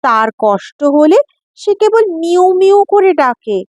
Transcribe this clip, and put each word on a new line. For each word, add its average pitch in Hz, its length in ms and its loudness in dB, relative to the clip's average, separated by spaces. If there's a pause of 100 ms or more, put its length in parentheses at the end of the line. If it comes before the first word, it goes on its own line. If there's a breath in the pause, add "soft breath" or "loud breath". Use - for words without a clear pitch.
তার 220 280 0 (100)
কষ্ট 208 440 -4
হলে 302 340 2 (380)
সে - 180 -4
কেবল 427 440 0
মিউ 359 360 0
মিউ 392 340 2
করে 392 260 2
ডাকে 233 580 -4